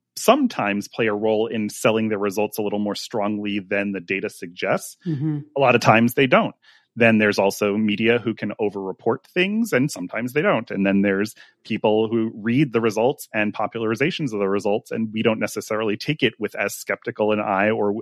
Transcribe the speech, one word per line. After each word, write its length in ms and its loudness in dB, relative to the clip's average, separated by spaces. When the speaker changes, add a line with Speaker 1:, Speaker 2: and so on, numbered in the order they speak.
Speaker 1:
sometimes 720 2
play 180 -2
a 80 0
role 320 0
in 220 -4
selling 400 0
their 100 0
results 400 -2
a 40 -4
little 160 -2
more 160 -2
strongly 640 -4
than 340 -4
the 80 -6
data 280 -4
suggests. 680 -6
Speaker 2:
Mm-hmm. 340 -4
Speaker 1:
A 40 0
lot 140 6
of 60 2
times 340 4
they 120 4
don't. 280 2
Then 220 6
there's 200 4
also 380 2
media 420 2
who 160 -2
can 260 -6
overreport 720 -4
things, 400 0
and 180 2
sometimes 420 -8
they 100 0
don't. 280 0
And 140 0
then 180 4
there's 320 0
people 460 0
who 260 -2
read 380 0
the 80 2
results 520 0
and 220 0
popularizations 800 -2
of 80 -4
the 80 2
results, 420 -2
and 220 -4
we 100 -4
don't 160 2
necessarily 580 -4
take 260 -4
it 160 0
with 160 -4
as 200 -4
skeptical 580 -2
an 80 0
eye 300 2
or 320 0